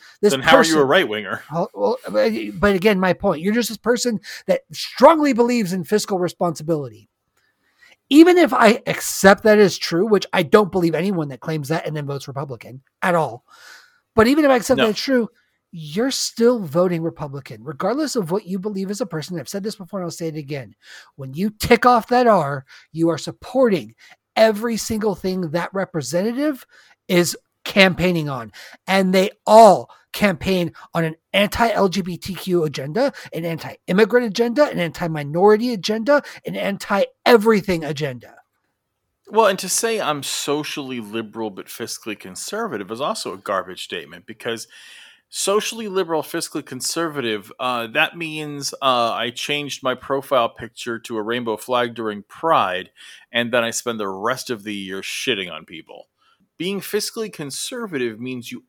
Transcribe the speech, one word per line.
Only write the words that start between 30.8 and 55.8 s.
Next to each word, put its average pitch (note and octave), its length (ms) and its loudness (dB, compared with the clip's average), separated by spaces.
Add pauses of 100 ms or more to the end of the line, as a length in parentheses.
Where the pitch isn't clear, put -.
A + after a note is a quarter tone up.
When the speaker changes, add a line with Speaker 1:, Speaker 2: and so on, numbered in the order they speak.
Speaker 1:
on E3+ 120 -2
an D#3+ 100 -6 (180)
anti-L G3+ 560 2
G F3 140 -4
B E3+ 140 -8
T F#3 180 -10
Q F3 300 0
agenda, D#3 460 -4 (220)
an E3 100 -6
anti-immigrant F#3+ 840 2
agenda, A#3 380 0
an - 120 -2
anti-minority F3 960 2
agenda, A3+ 480 0 (240)
an F3 100 -8
anti-everything G3+ 1300 2
agenda. C#3 520 -8 (920)
Speaker 2:
Well, G#3+ 200 2
and F#3+ 100 2
to F#3 120 -8
say A3+ 300 -2
I'm D3 220 -2
socially C#3+ 800 -6
liberal A2 500 -8
but F#2+ 160 -14
fiscally - 540 -12
conservative G#2 720 -10
is A#2 100 -8
also D#3 320 -6
a G2 60 -14
garbage F#2 440 -6
statement, E2+ 440 -14
because A#2 400 -10 (680)
socially G#3+ 520 -2
liberal, E3 340 -2
fiscally D#3+ 420 -8
conservative, B2+ 960 -6
uh, B2 280 -4
that D3 280 0
means, D3+ 560 -10 (120)
uh, A#2+ 300 2
I A#2 180 -4
changed C#3+ 500 -6
my B2+ 140 -2
profile C3 520 0
picture A2+ 520 -10
to A2+ 180 -10
a G#2+ 60 -4
rainbow A#2 340 -4
flag B2 380 -2
during G#2+ 260 -8
Pride, G2+ 720 -2 (400)
and A#2+ 200 -2
then A#2+ 120 2
I A2+ 80 -4
spend A2+ 280 -6
the G#2 80 -4
rest A2 440 -4
of G#2 120 -8
the G#2 120 -8
year F#2+ 260 -10
shitting G2 500 -6
on D#2+ 140 -14
people. - 440 -20 (500)